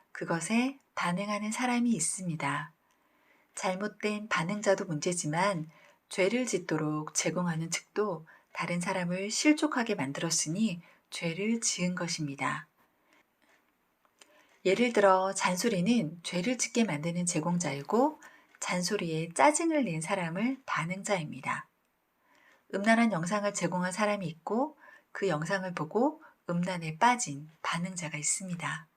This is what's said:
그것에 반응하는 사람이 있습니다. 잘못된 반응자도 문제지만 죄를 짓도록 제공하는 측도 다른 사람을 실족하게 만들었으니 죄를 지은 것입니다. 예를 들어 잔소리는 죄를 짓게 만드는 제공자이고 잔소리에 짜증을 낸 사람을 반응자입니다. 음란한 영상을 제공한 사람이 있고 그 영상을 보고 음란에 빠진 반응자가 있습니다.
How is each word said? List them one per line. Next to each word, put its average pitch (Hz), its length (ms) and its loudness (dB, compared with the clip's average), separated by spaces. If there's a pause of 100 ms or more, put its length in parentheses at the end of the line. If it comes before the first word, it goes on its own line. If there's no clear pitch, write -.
(140)
그것에 196 680 0 (160)
반응하는 202 560 -2
사람이 240 400 2
있습니다. 156 800 -2 (840)
잘못된 208 760 -4
반응자도 196 560 2
문제지만 170 840 0 (380)
죄를 214 380 2
짓도록 156 680 -2
제공하는 165 560 0
측도 175 560 -4 (280)
다른 175 260 -2
사람을 185 520 -2
실족하게 302 640 2
만들었으니 170 840 -2 (280)
죄를 196 500 -2
지은 180 360 -2
것입니다. 147 720 -4 (2000)
예를 226 300 4
들어 190 400 6
잔소리는 185 920 2
죄를 202 340 -2
짓게 - 280 0
만드는 170 400 -2
제공자이고 175 960 0 (400)
잔소리에 175 720 -2
짜증을 302 500 4
낸 165 160 -2
사람을 190 640 -2
반응자입니다. 170 1000 -4 (1080)
음란한 226 380 4
영상을 202 420 0
제공한 180 380 0
사람이 208 340 0
있고 226 520 -2 (340)
그 - 160 -4
영상을 180 460 -2
보고 208 500 0 (260)
음란에 175 480 -2
빠진 156 520 2 (120)
반응자가 170 560 -4
있습니다. 156 800 -4